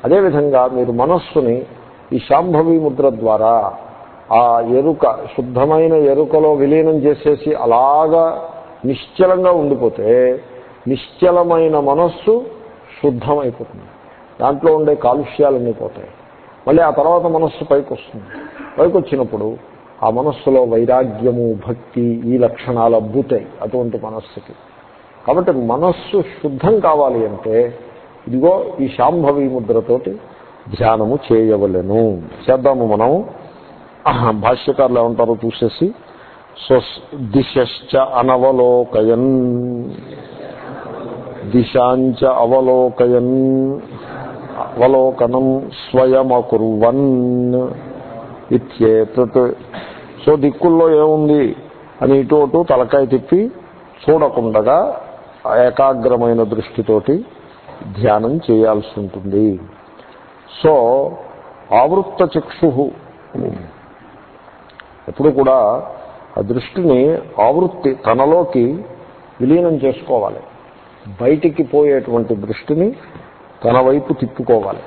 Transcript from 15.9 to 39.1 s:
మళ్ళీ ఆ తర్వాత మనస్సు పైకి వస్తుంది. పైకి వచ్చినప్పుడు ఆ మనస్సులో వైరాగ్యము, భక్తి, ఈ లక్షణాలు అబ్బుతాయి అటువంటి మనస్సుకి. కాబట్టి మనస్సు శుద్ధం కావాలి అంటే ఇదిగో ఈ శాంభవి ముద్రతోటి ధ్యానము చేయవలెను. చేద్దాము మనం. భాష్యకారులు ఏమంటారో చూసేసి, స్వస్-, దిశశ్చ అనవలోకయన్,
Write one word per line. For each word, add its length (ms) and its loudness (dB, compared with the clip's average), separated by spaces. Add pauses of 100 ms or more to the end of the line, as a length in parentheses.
మళ్ళీ 140 4
ఆ 80 2
తర్వాత 320 2
మనస్సు 420 -2
పైకి 280 0
వస్తుంది. 320 -16 (540)
పైకి 180 2
వచ్చినప్పుడు 600 -4 (460)
ఆ 80 2
మనస్సులో 540 0
వైరాగ్యము, 960 0 (100)
భక్తి, 580 -4
ఈ 120 0
లక్షణాలు 580 0
అబ్బుతాయి 500 -2 (160)
అటువంటి 420 -6
మనస్సుకి. 480 -14 (720)
కాబట్టి 260 0
మనస్సు 680 -2
శుద్ధం 600 -2
కావాలి 460 0
అంటే 520 -2 (500)
ఇదిగో 380 0 (140)
ఈ 80 -2
శాంభవి 600 0
ముద్రతోటి 680 -2 (600)
ధ్యానము 400 0 (140)
చేయవలెను. 880 2 (280)
చేద్దాము 360 2
మనం. 380 2 (1080)
భాష్యకారులు 680 0
ఏమంటారో 440 0
చూసేసి, 500 -2 (720)
స్వస్-, 640 -2
దిశశ్చ 680 -2
అనవలోకయన్, 1900 0 (1600)